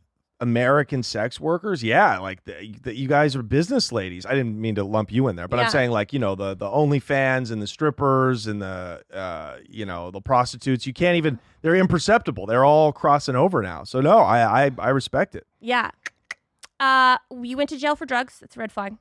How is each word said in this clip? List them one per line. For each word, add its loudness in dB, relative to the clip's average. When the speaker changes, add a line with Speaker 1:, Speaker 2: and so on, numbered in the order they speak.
Speaker 1:
American 2
sex -6
workers, -4
yeah, 4
like, -10
the, -16
the, -10
you -6
guys 2
are -6
business -2
ladies. -6
I -6
didn't -2
mean -4
to -2
lump -2
you 0
in -4
there, -8
but -2
I'm 0
Speaker 2:
Yeah. -2
Speaker 1:
saying, 0
like, -2
you -4
know, -2
the, -6
the -8
OnlyFans 0
and -6
the -8
strippers 0
and -6
the, -10
uh, -10
you -10
know, -8
the -12
prostitutes. 0
You -6
can't 2
even, 0
they're 4
imperceptible. 2
They're 4
all 6
crossing 0
over 2
now. -8
So -4
no, 6
I, 4
I, 0
I -2
respect -2
it. -16
Speaker 2:
Yeah. -2
Uh, 4
you -10
went 0
to -10
jail -2
for -8
drugs. -4
That's -20
a -12
red -10
flag. -10